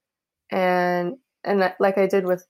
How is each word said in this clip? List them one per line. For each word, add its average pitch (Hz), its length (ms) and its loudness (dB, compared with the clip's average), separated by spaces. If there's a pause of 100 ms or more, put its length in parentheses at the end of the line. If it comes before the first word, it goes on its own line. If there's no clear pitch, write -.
(520)
and, 180 640 0 (280)
and 196 200 2
I, 180 160 -2
like 196 180 2
I 196 100 2
did 190 180 0
with, 180 240 -4